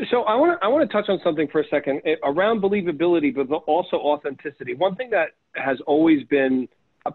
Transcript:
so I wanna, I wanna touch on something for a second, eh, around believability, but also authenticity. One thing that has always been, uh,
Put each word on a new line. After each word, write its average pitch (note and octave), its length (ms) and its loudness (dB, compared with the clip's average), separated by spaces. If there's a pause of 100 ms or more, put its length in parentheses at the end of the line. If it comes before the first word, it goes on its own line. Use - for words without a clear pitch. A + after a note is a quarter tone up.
so A#3+ 140 2
I G#3+ 120 0
wanna, E4 260 2
I G3 80 0
wanna C#4 180 2
touch G#3 220 -2
on F#3 140 0
something D#3 260 0
for D#3 120 0
a D3 60 -4
second, D3 380 -2
eh, D#3+ 180 0
around F#3+ 380 0
believability, E3+ 760 0
but C3+ 160 -4 (140)
also E3 320 0
authenticity. C#3+ 760 -6
One F#3 220 -2
thing B3+ 140 -8
that F3 220 0 (240)
has C3+ 300 -4
always D#3 420 4
been, C3 420 0 (360)
uh, D3 100 -6